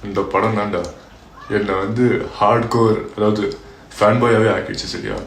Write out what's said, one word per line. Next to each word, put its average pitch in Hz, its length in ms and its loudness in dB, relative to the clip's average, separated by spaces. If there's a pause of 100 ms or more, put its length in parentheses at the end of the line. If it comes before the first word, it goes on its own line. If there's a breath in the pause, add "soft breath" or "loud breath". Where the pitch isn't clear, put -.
இந்த 98 160 -4
படம் 107 360 0
தான்டா 101 280 -4 (640)
என்னை 101 260 -2
வந்து 110 540 0 (100)
ஹார்ட்கோர், 110 600 2 (180)
அதாவது 107 420 0 (420 loud breath)
ஃபேன் 113 220 4
பாயாவே 110 280 4
ஆக்கிடுச்சு, 95 240 -4
சரியா? - 400 -8 (120)